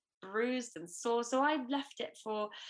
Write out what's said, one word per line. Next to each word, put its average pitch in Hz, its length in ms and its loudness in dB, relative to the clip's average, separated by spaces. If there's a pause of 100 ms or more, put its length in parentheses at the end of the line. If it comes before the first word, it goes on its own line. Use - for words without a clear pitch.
(220)
bruised 240 540 0
and 170 120 -8
sore. 233 360 0
So 262 180 4
I 294 260 4
left 277 320 -2
it - 220 -6
for 214 260 -2 (220)